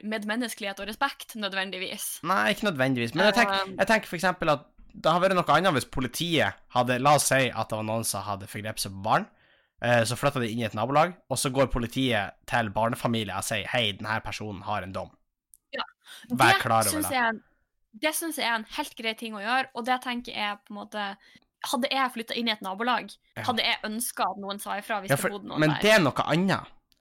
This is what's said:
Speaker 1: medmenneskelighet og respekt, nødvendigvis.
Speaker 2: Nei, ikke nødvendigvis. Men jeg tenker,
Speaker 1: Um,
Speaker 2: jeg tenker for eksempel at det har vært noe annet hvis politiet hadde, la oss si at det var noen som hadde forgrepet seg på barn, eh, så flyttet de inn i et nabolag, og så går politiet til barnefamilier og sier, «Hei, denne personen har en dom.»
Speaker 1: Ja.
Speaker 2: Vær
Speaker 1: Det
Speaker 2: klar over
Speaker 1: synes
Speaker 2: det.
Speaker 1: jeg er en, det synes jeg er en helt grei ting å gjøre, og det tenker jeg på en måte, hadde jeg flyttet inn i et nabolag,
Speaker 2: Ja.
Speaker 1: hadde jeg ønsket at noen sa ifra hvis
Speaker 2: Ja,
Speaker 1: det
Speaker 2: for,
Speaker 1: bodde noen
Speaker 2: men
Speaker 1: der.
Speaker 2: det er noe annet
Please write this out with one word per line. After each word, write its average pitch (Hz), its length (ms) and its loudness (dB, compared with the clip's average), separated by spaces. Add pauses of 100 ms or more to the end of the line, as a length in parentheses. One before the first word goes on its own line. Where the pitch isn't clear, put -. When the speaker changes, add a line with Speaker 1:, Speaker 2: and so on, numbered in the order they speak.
Speaker 1:
medmenneskelighet 214 800 -4
og 202 80 -8
respekt, - 480 -4
nødvendigvis. 190 840 -6
Speaker 2:
Nei, 202 320 2
ikke 214 180 0
nødvendigvis. 131 420 2
Men 180 120 4
jeg 208 80 6
tenker, 196 320 2
Speaker 1:
Um, 190 100 -12
Speaker 2:
jeg 196 120 2
tenker 220 200 4
for 185 80 -8
eksempel 175 320 0
at 147 160 2 (300)
det - 180 2
har 175 80 4
vært 190 140 4
noe 165 180 4
annet 170 220 4
hvis 123 160 0
politiet 135 640 0 (180)
hadde, 123 300 2
la 147 140 8
oss 139 100 4
si 131 240 4
at 110 180 -4
det 113 80 -4
var 107 80 -4
noen 110 220 -2
som 98 160 -4
hadde 98 260 -6
forgrepet 107 320 -10
seg 98 120 -6
på 95 100 -12
barn, 135 240 2 (560)
eh, 120 220 6
så 117 120 -2
flyttet 139 260 0
de 113 100 -2
inn 117 80 -4
i 117 40 0
et 107 100 -4
nabolag, 143 400 2 (140)
og 135 100 -2
så 143 140 0
går 131 180 4
politiet 117 640 0 (140)
til 117 240 0
barnefamilier 113 680 -2
og 98 80 -4
sier, 101 220 -2
«Hei, 113 260 0
denne 107 300 -4
personen 104 400 -8
har 104 200 -4
en 92 100 -10
dom.» 92 180 -10 (600)
Speaker 1:
Ja. - 100 -8 (480)
Speaker 2:
Vær 131 240 6
Speaker 1:
Det 392 80 2
Speaker 2:
klar 113 200 4
over - 80 2
Speaker 1:
synes 302 180 -2
Speaker 2:
det. - 60 -2
Speaker 1:
jeg 254 100 2
er 226 40 2
en, 226 140 -4 (580)
det 311 140 0
synes 330 240 -6
jeg 226 80 -2
er 233 80 0
en 220 160 -4
helt - 260 -8
grei 220 180 -4
ting 220 200 -10
å 202 80 -8
gjøre, 254 320 0
og 233 100 -6
det 254 180 0
tenker 240 320 -6
jeg 208 300 -4
på - 60 -20
en 208 80 -12
måte, 208 380 -8 (500)
hadde 269 240 -2
jeg 262 220 0
flyttet 226 240 -6
inn 233 120 -2
i 220 40 0
et 214 100 -4
nabolag, 202 480 -2 (260)
Speaker 2:
Ja. 107 60 -8
Speaker 1:
hadde 226 200 0
jeg 226 220 0
ønsket 220 460 -4
at 202 80 -10
noen 196 220 -8
sa 196 180 -6
ifra 208 240 -4
hvis 190 80 -6
Speaker 2:
Ja, 139 60 4
Speaker 1:
det - 60 -4
Speaker 2:
for, 131 80 0
Speaker 1:
bodde - 160 -10
noen - 140 -8
Speaker 2:
men 156 100 4
Speaker 1:
der. 135 120 2
Speaker 2:
det 208 100 6
er 220 80 8
noe 139 260 2
annet 170 400 2 (340)